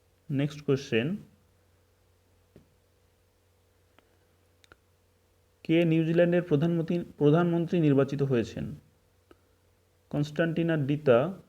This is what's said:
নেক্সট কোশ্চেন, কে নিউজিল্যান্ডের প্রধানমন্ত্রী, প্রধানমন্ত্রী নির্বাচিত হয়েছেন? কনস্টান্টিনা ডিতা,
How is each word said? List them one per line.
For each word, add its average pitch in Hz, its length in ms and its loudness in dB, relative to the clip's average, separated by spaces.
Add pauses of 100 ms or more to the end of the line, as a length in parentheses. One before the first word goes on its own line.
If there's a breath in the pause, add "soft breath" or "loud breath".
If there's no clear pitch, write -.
(300)
নেক্সট 147 360 -4
কোশ্চেন, 139 500 -2 (4000)
কে 165 220 2
নিউজিল্যান্ডের 165 580 2
প্রধানমন্ত্রী, 170 640 -2 (140)
প্রধানমন্ত্রী 170 640 2
নির্বাচিত 139 420 2
হয়েছেন? 131 520 -4 (1400)
কনস্টান্টিনা 165 680 -2
ডিতা, 143 560 2 (160)